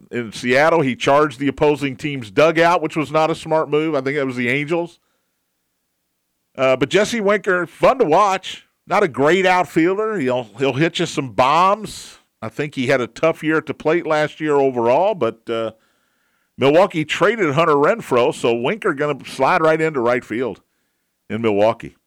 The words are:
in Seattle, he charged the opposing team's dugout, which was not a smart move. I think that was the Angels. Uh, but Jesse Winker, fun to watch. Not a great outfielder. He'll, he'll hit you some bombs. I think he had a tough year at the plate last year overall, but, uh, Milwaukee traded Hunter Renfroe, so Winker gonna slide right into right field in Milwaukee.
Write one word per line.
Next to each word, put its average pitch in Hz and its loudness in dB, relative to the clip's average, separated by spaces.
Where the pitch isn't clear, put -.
in 117 -8
Seattle, 147 2
he 131 -2
charged 139 2
the 143 -2
opposing 139 0
team's 135 -10
dugout, 165 2
which 156 -6
was 139 -4
not 156 0
a 160 -2
smart 160 -2
move. 151 -2
I 135 0
think 135 -4
that 139 -2
was 127 -6
the 123 -2
Angels. 156 -4
Uh, 131 2
but 139 -2
Jesse 214 0
Winker, 190 0
fun 233 0
to 226 4
watch. 190 0
Not 196 0
a 185 0
great 151 2
outfielder. 185 0
He'll, 127 -2
he'll 135 0
hit 160 -2
you - -2
some 135 -6
bombs. 175 0
I 113 -8
think 147 -8
he 127 -2
had 135 2
a 113 -4
tough 160 -2
year 156 -2
at 151 -4
the - -10
plate 165 -2
last 151 -2
year 151 -2
overall, 135 2
but, 113 -6
uh, 113 -4
Milwaukee 156 2
traded 185 0
Hunter 165 2
Renfroe, 147 2
so 123 0
Winker 160 -2
gonna 139 -4
slide 160 0
right 160 2
into 160 -2
right 120 0
field 110 -8
in 107 -6
Milwaukee. 107 0